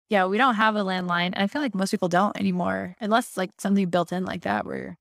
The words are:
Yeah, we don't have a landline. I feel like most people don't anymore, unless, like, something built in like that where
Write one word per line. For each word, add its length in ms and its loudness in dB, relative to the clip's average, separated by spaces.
Yeah, 180 4
we 120 0
don't 160 4
have 220 2
a 80 0
landline. 520 -2
I 120 2
feel 120 -4
like 140 -2
most 160 -2
people 180 0
don't 300 2
anymore, 640 -2
unless, 360 0
like, 220 -2
something 320 2
built 220 0
in 120 -2
like 180 -6
that 220 -2
where 360 -10